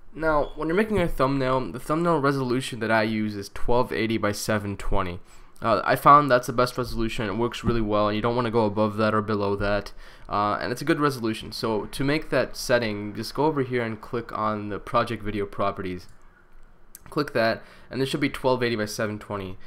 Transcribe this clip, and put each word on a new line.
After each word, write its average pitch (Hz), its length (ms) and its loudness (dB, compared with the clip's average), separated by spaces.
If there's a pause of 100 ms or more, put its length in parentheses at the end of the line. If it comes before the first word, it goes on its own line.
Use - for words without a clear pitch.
(160)
Now, 151 380 0
when 156 140 -4
you're 165 80 0
making 214 240 2
a 170 80 2
thumbnail, 131 640 2
the 135 80 -10
thumbnail 165 400 2
resolution 131 580 0
that 110 140 0
I 110 100 6
use 110 320 0
is 101 180 -8
twelve 120 400 4
eighty 110 240 0
by 104 140 2
seven 101 460 -2
twenty. 95 420 0 (420)
Uh, 110 240 2
I 127 120 4
found 143 340 8
that's 123 160 6
the 135 60 -2
best 123 260 0
resolution. 120 500 -2
It 95 80 -4
works 120 280 -2
really 117 160 2
well, 104 260 2
and 104 80 0
you 107 80 0
don't 120 140 2
wanna 120 160 0
go 113 120 4
above 104 340 2
that 107 140 4
or 107 80 2
below 101 360 0
that. 101 360 -2 (360)
Uh, 104 320 0
and 90 100 -4
it's 123 100 -4
a 151 40 -8
good 151 160 2
resolution. 117 500 -2
So 107 360 -2
to - 180 -4
make 151 260 -2
that 127 260 0
setting, 107 560 0
just 110 220 -8
go 139 120 0
over 143 160 0
here 123 200 -2
and 110 180 -6
click 117 300 -8
on 104 380 -4
the 98 100 -6
project 117 420 -2
video 104 260 -4
properties. 95 600 -4 (1040)
Click 147 220 -4
that, 113 320 0 (260)
and 127 100 -4
this 135 80 0
should 147 120 -2
be 143 80 2
twelve 127 340 0
eighty 120 140 2
by 107 100 0
seven 107 320 -4
twenty. 98 480 -8